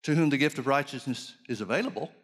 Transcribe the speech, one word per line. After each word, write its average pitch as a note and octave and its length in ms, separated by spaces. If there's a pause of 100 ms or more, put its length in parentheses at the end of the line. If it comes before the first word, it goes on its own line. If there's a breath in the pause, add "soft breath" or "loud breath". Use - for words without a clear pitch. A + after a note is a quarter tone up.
to D3+ 100
whom D#3 160
the C#3 60
gift C#3+ 220
of B2 80
righteousness C#3 680 (140)
is A2 120
available D3 500 (140)